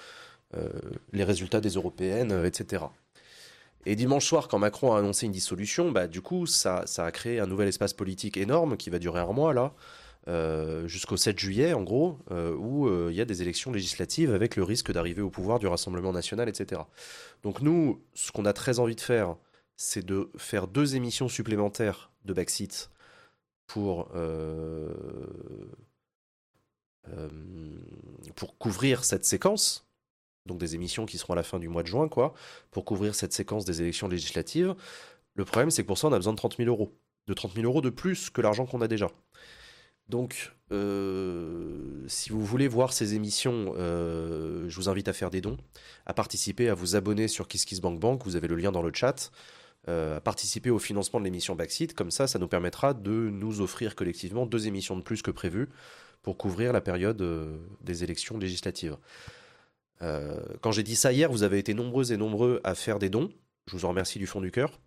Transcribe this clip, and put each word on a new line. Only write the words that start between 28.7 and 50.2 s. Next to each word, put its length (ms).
cette 220
séquence, 640
donc 140
des 160
émissions 320
qui 100
seront 160
à 20
la 60
fin 160
du 100
mois 140
de 60
juin, 200
quoi, 280
pour 160
couvrir 300
cette 180
séquence 320
des 160
élections 260
législatives. 680
Le 120
problème, 260
c'est 100
que 60
pour 100
ça, 120
on 40
a 40
besoin 160
de 40
trente 220
mille 80
euros, 280
de 80
trente 220
mille 100
euros 160
de 80
plus 400
que 100
l'argent 280
qu'on 140
a 60
déjà. 200
Donc, 440
euh, 1400
si 220
vous 160
voulez 220
voir 260
ces 220
émissions, 600
euh, 920
je 60
vous 140
invite 180
à 60
faire 180
des 100
dons, 160
à 80
participer, 560
à 60
vous 200
abonner 320
sur 200
KissKissBankBank, 760
vous 100
avez 120
le 100
lien 140
dans 120
le 100
chat, 380
euh, 300
à 20
participer 520